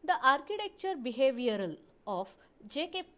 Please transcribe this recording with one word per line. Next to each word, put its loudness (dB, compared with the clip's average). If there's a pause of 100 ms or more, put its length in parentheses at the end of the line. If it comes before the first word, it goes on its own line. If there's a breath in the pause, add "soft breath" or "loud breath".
The 2 (100)
architecture 2
behavioral 0 (300)
of -6 (340 soft breath)
J -4
K -8 (160)